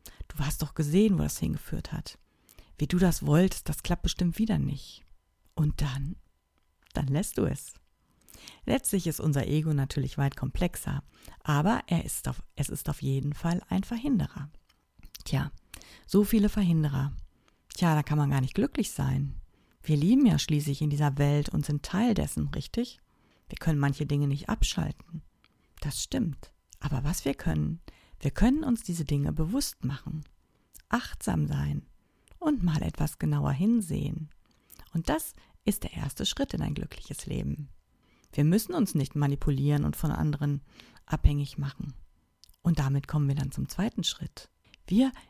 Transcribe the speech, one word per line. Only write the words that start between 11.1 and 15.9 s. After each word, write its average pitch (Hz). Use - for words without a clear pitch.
aber 156
er 165
ist -
auf, -
es 139
ist -
auf -
jeden 135
Fall 170
ein 190
Verhinderer. 226
Tja, 143